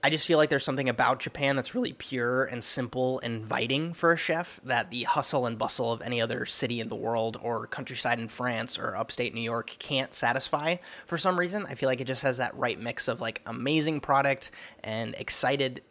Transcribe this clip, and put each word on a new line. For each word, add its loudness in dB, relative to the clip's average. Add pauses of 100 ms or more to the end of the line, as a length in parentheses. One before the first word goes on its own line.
I 4
just 0
feel 6
like 8
there's 2
something 0
about 2
Japan 0
that's -2
really 0
pure 0
and -4
simple 0
and -4
inviting 0
for 4
a 4
chef -2
that 0
the -4
hustle 2
and -2
bustle 0
of -4
any -2
other 0
city -2
in -4
the -4
world 0
or -2
countryside -2
in -6
France -2
or -4
upstate -2
New -4
York -4
can't -2
satisfy 2 (300)
for -4
some 4
reason. 0
I -6
feel 2
like 2
it -4
just -2
has 2
that -2
right 0
mix -4
of, -2
like, -6
amazing 0
product 2 (320)
and -4
excited 0